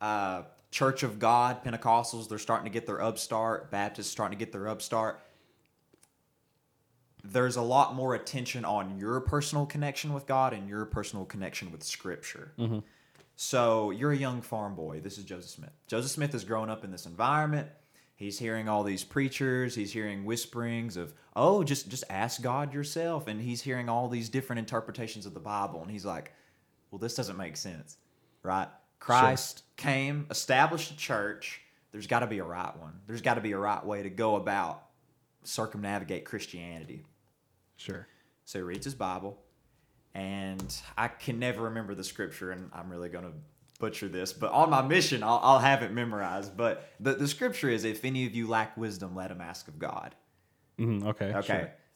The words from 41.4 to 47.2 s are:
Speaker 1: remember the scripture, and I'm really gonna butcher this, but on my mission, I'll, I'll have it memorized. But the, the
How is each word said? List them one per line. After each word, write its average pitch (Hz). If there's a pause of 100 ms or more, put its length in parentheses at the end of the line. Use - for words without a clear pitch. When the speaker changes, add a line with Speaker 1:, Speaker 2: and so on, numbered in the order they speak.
Speaker 1:
remember 113
the 92
scripture, 92
and 92
I'm 87
really 87
gonna 87 (480)
butcher 104
this, 90
but 101
on 156
my 135
mission, 143
I'll, 113
I'll 135
have 131
it 95
memorized. 101
But 117
the, 131
the 143